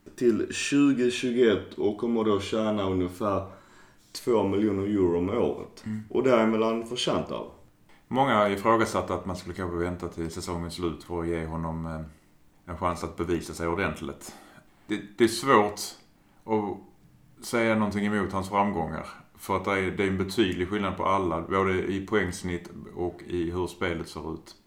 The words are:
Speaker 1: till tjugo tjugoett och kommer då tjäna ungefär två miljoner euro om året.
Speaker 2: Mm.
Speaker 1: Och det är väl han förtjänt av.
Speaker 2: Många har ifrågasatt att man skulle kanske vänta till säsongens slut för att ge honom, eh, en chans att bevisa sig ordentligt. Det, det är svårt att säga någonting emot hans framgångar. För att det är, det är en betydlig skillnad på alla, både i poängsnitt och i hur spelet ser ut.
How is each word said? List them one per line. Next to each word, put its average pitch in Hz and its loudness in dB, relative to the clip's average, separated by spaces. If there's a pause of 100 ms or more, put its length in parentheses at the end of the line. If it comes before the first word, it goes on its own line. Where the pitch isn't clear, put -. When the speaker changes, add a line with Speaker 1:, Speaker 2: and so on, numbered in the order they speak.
(160)
Speaker 1:
till 113 4
tjugo 135 4
tjugoett 117 2
och 104 0
kommer 117 0
då 104 2
tjäna 107 -2
ungefär 95 -2 (680)
två 110 2
miljoner 98 2
euro 98 4
om 90 0
året. 98 -2
Speaker 2:
Mm. 110 -6
Speaker 1:
Och - 0
det 131 4
är 113 6
väl 110 4
han 113 0
förtjänt 117 -2
av. 55 -8 (560)
Speaker 2:
Många 127 2
har 104 6
ifrågasatt 104 2
att 90 -4
man 92 -4
skulle 87 -10
kanske 87 -6
vänta 87 -2
till 82 -6
säsongens 85 -6
slut 82 -4
för 87 -6
att 82 -4
ge 82 -2
honom, 80 -4
eh, - -12
en 85 -10
chans 87 -2
att 80 -8
bevisa 85 -2
sig 85 -4
ordentligt. 82 -4 (520)
Det, 104 -4 (160)
det 120 6
är 117 10
svårt 110 4 (680)
att 104 -6
säga 113 2
någonting 104 0
emot 101 0
hans 95 -4
framgångar. 85 0 (320)
För 95 -2
att 92 -4
det 104 0
är, 95 0
det 101 -2
är 98 2
en 95 0
betydlig 92 0
skillnad 98 -2
på - -2
alla, 90 0
både 92 2
i 95 -2
poängsnitt 90 -2 (260)
och 87 -4
i 85 -2
hur 90 -2
spelet 82 -4
ser 80 -8
ut. - -14 (120)